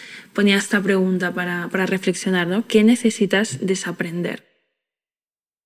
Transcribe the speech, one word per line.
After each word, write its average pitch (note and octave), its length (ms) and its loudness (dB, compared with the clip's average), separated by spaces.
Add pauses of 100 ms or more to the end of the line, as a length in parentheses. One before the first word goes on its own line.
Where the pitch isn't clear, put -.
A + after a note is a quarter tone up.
(340)
ponía G3+ 240 4
esta G3+ 240 0
pregunta F#3 500 0
para, F3 380 -6
para F#3+ 160 0
reflexionar, F#3 640 0
¿no? G3 200 -2
¿Qué G#3+ 160 6
necesitas A3 800 2
desaprender? F3 840 -4 (1200)